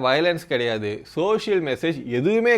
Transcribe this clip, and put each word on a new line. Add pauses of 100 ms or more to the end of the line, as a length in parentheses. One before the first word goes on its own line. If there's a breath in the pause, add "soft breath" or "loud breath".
வயலன்ஸ்
கிடையாது, (240)
சோஷியல்
மெசேஜ் (180)
எதுவுமே